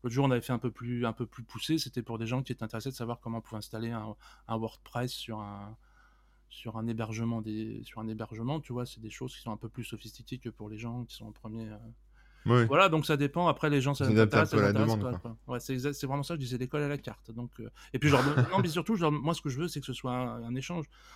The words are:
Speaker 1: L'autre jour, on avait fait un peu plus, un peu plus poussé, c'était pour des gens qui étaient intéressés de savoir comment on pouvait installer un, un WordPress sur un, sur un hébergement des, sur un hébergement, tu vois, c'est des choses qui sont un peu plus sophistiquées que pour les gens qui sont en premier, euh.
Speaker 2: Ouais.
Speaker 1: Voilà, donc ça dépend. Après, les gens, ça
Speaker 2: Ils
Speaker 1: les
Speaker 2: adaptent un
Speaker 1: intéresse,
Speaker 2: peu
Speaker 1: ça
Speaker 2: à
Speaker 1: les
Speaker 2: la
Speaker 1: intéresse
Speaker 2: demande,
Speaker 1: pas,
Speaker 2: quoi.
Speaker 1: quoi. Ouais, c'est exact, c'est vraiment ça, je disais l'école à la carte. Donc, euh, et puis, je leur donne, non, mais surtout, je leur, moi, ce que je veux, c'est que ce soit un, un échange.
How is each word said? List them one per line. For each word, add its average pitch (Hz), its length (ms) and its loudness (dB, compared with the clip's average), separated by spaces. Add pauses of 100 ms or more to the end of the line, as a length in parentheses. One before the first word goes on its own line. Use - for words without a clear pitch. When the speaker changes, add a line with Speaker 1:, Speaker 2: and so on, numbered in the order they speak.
Speaker 1:
L'autre 117 80 -4
jour, 139 80 6
on 135 80 6
avait 120 80 4
fait 127 140 -2
un 117 40 2
peu 120 140 -2
plus, 120 340 -4
un 113 60 2
peu 117 140 -6
plus - 180 -10
poussé, 156 340 -2
c'était 127 240 -4
pour 113 160 -6
des 113 80 -4
gens 127 160 0
qui 127 120 -6
étaient - 100 -8
intéressés 113 280 -6
de - 40 -10
savoir 117 240 -6
comment 113 200 -6
on - 20 -8
pouvait - 160 -10
installer 113 340 -6
un, 107 240 -6 (320)
un 113 100 -2
WordPress 120 540 -6
sur 110 300 -8
un, 101 340 -12 (720)
sur 113 300 -12
un 113 100 -4
hébergement 113 540 -2
des, 110 420 -6
sur - 160 -16
un 110 80 -6
hébergement, 113 540 -6
tu - 100 -12
vois, 123 140 -4
c'est 117 160 -14
des 110 80 -12
choses - 260 -10
qui - 60 -18
sont 117 100 -8
un 104 60 -8
peu 117 100 -12
plus 113 160 -10
sophistiquées - 540 -12
que 123 100 -14
pour 107 220 -12
les 110 80 -12
gens 117 260 -8
qui - 100 -14
sont 113 120 -16
en 107 80 -14
premier, 113 340 -10
euh. 107 100 -14 (680)
Speaker 2:
Ouais. 120 200 8
Speaker 1:
Voilà, 160 220 8
donc 156 180 2
ça 151 120 2
dépend. 151 320 2
Après, 151 200 2
les 143 120 4
gens, 139 120 2
ça 117 120 0
Speaker 2:
Ils 110 60 6
Speaker 1:
les 107 100 10
Speaker 2:
adaptent 107 120 6
un 113 40 6
Speaker 1:
intéresse, 104 140 6
Speaker 2:
peu 110 60 4
Speaker 1:
ça 104 60 8
Speaker 2:
à 101 40 8
Speaker 1:
les 104 60 6
Speaker 2:
la 107 60 4
Speaker 1:
intéresse 110 180 4
Speaker 2:
demande, 104 160 -2
Speaker 1:
pas, 90 60 -6
Speaker 2:
quoi. 113 240 -10
Speaker 1:
quoi. 127 100 -6
Ouais, 120 60 -2
c'est 135 140 -4
exact, 135 220 -2
c'est 139 120 -6
vraiment 139 160 -2
ça, 170 120 -6
je 147 40 -4
disais 127 180 -4
l'école 131 260 -2
à 143 40 0
la 143 100 -2
carte. - 340 -14
Donc, 120 280 -10
euh, 110 100 -12 (220)
et 131 80 -2
puis, 147 80 6
je 139 80 8
leur 127 80 8
donne, 131 260 6
non, 190 100 4
mais 170 100 4
surtout, 180 260 0
je 165 60 0
leur, 156 100 6
moi, 147 220 2
ce - 80 -4
que 147 80 -4
je 127 100 -4
veux, 175 80 -2
c'est 143 140 -6
que - 40 -10
ce 127 60 -4
soit 123 220 -4
un, 120 320 -4
un 120 100 -4
échange. 156 300 -4 (300)